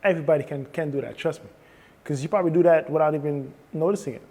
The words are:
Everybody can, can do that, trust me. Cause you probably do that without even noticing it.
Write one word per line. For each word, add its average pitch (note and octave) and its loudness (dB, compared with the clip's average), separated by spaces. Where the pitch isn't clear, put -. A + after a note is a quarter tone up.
Everybody D#3+ 2
can, C#3+ -8
can D#3 -6
do C#3 -2
that, A#2 -10
trust - -4
me. - -20
Cause C#3+ -4
you D3+ -6
probably F#3 2
do E3+ 4
that E3 6
without D3+ 2
even C#3+ -4
noticing E3 -2
it. - -14